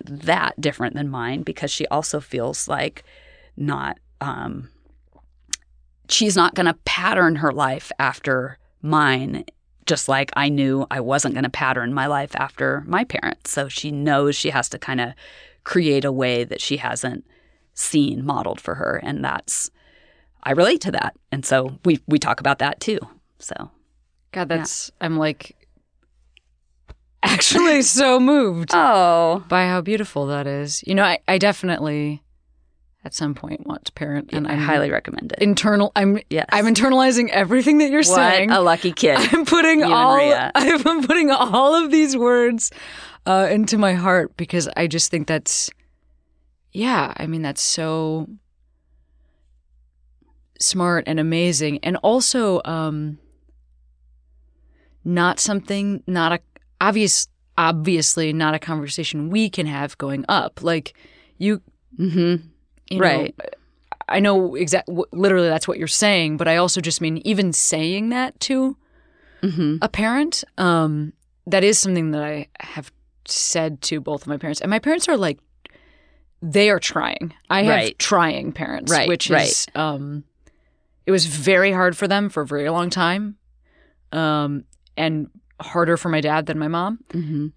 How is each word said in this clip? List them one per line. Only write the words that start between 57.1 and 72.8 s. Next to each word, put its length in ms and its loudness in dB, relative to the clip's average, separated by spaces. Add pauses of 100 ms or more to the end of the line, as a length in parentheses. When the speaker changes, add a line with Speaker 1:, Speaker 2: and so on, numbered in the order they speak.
Speaker 2:
obviously 760 0
not 200 0
a 60 -2
conversation 720 -6
we 200 0
can 160 -4
have 320 -6
going 320 -4
up. 320 -2
Like, 320 -2 (440)
you, 240 0 (380)
Speaker 1:
Mm-hmm. 460 0 (440)
Speaker 2:
you 100 -2
know, 60 4
Speaker 1:
Right. 300 0 (720)
Speaker 2:
I 140 2
know 340 2
exact-, 320 0
w-, 240 -4
literally 380 2
that's 180 0
what 100 -4
you're 100 -6
saying, 500 2
but 100 -2
I 100 4
also 240 2
just 200 -4
mean 240 -2
even 280 2
saying 560 -2
that 320 -4
to 360 0 (640)
Speaker 1:
Mm-hmm. 400 0
Speaker 2:
a 80 0
parent, 540 -2 (140)
um, 560 0 (340)
that 160 4
is 160 4
something 320 0
that 120 -2
I 240 -8 (120)
have 320 -16 (340)